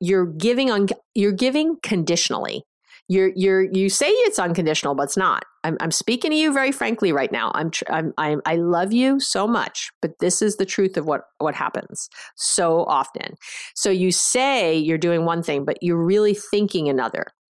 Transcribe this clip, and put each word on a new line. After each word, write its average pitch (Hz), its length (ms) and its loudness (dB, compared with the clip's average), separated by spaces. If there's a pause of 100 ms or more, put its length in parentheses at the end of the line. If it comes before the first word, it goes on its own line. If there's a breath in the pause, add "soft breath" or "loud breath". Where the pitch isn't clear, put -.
you're 185 260 2
giving 233 440 0
un-, 202 160 2 (300)
you're 202 160 4
giving 277 500 0
conditionally. - 800 -2 (460 loud breath)
You're, 190 260 4
you're, 190 280 4
you 190 260 2
say 277 200 0
it's 466 300 2
unconditional, 165 560 0
but 139 100 -2
it's - 120 -6
not. 180 280 2 (200)
I'm, 160 160 -2
I'm - 120 -4
speaking 247 400 -2
to 311 40 2
you 311 160 2
very 269 200 2
frankly 226 400 -2
right 139 180 0
now. 113 240 -2
I'm 160 160 -2
tr-, - 180 -6
I'm, 160 300 -2
I'm, 151 260 0
I 165 120 0
love 175 360 0
you 262 280 2
so 196 260 -2
much, - 440 -4 (120)
but 160 180 -4
this 180 220 0
is 208 140 2
the 190 100 -2
truth 190 300 0
of 156 100 -2
what, 147 160 -2 (160)
what 147 160 -2
happens - 540 -8 (280 loud breath)
so 170 480 0
often. - 500 -2 (400 loud breath)
So - 160 0
you 185 200 2
say 247 640 2
you're 160 220 2
doing 170 260 2
one 170 180 0
thing, 143 220 -2
but 151 180 -2
you're 170 220 0
really 208 300 4
thinking 202 540 0
another. 131 380 -2 (240)